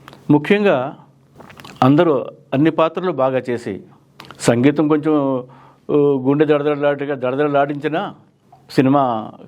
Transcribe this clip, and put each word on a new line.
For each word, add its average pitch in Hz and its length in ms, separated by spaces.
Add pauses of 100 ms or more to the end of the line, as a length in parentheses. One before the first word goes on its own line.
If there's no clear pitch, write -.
(300)
ముఖ్యంగా 151 680 (840)
అందరూ 143 420 (300)
అన్ని 151 160
పాత్రలు 160 420
బాగా 131 380
చేసి, 113 320 (580)
సంగీతం 143 480
కొంచెం, 156 260 (760)
ఊ, 143 280 (100)
గుండె 147 160
దడదడలాడిగా 143 680
దడదడలాడించినా, 143 1000 (560)
సినిమా 131 600 (160)